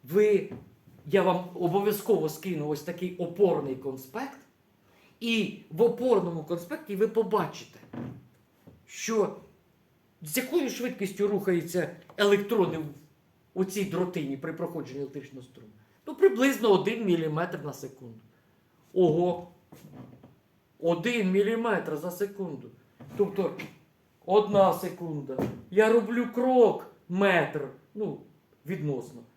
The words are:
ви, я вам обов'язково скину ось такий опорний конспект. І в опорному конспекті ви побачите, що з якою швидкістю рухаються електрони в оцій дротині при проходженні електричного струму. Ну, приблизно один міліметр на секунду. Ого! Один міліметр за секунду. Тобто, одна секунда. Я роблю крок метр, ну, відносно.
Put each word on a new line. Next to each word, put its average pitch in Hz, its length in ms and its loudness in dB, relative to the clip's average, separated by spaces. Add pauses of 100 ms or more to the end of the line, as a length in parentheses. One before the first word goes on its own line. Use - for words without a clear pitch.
ви, 196 480 2 (540)
я 185 180 2
вам 180 300 2
обов'язково 196 760 0
скину 156 380 -6
ось 147 140 -4
такий 180 360 -8
опорний 160 580 0
конспект. 139 640 -10 (800)
І 226 400 -2 (120)
в 160 100 0
опорному 185 640 2
конспекті 202 520 -8
ви 208 120 2
побачите, 208 720 -2 (1040)
що - 500 -2 (840)
з 156 160 -6
якою 262 320 0
швидкістю 202 580 -4
рухаються 180 680 0 (220)
електрони 202 600 2
в 156 80 -6 (680)
оцій 190 320 -2
дротині 165 520 -4
при 160 160 -8
проходженні 139 460 -8
електричного 131 460 -12
струму. 113 240 -20 (380)
Ну, 302 80 -12
приблизно 240 560 4
один 214 340 2
міліметр 165 580 0
на 147 100 -8
секунду. 117 460 -16 (720)
Ого! 175 540 2 (1300)
Один 185 520 2
міліметр 202 680 0
за 170 140 -6
секунду. 175 580 -8 (480)
Тобто, 190 360 0 (720)
одна 196 480 4
секунда. 160 640 -8 (340)
Я 220 220 6
роблю 233 420 2
крок 254 600 4 (140)
метр, 175 580 2 (280)
ну, 202 240 -6 (460)
відносно. 143 560 -6 (140)